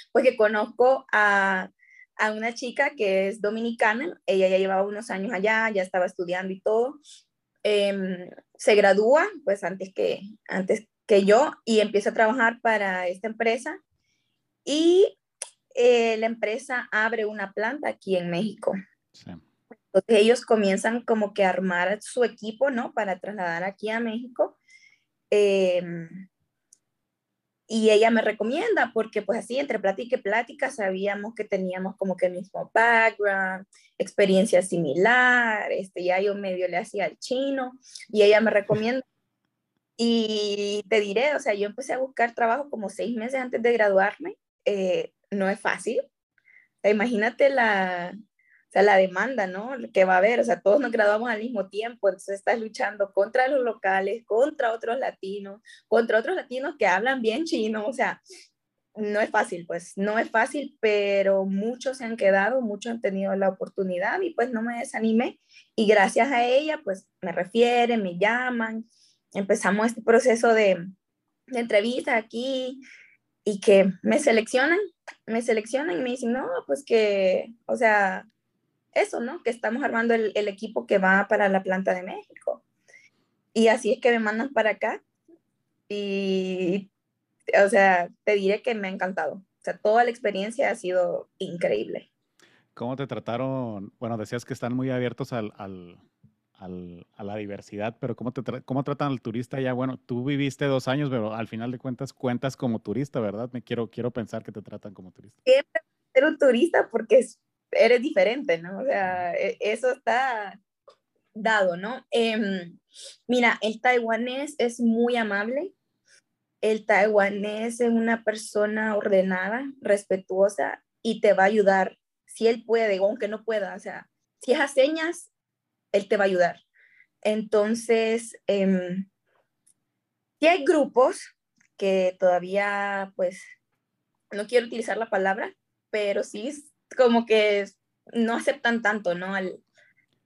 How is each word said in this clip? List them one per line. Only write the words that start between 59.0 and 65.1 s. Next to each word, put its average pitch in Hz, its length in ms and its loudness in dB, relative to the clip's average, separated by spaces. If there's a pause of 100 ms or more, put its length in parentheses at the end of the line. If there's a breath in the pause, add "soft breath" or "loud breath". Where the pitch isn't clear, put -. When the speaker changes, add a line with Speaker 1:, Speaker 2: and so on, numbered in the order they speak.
Speaker 1:
es 226 100 0
fácil, 175 360 -2
pues, 170 300 -10
no 208 220 -2
es 330 120 -2
fácil, 262 500 -2
pero 196 680 2
muchos 240 520 -4
se 254 60 -10
han 226 120 -6
quedado, 202 460 4
muchos 214 300 -6
han 233 80 -8
tenido 196 360 -2
la 196 120 2
oportunidad 190 720 -4
y, 339 120 -4
pues, 254 180 0
no 220 100 -4
me 233 180 -6
desanimé 226 600 -2 (360 soft breath)